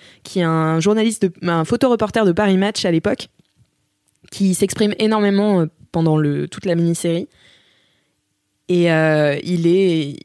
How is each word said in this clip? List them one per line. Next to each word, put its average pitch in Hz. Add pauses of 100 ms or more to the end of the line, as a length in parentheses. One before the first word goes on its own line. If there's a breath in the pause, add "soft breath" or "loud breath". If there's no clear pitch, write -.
(240 soft breath)
qui -
est -
un 160
journaliste, 214
de, 175
un 165
photoreporter 226
de 185
Paris 196
Match 202
à 180
l'époque, 165 (1000)
qui 190
s'exprime 208
énormément, 208
euh, 160 (260)
pendant 165
le, 147
toute -
la 175
mini-série. 170 (1400 soft breath)
Et, 175
euh, 156
il 170
est, 165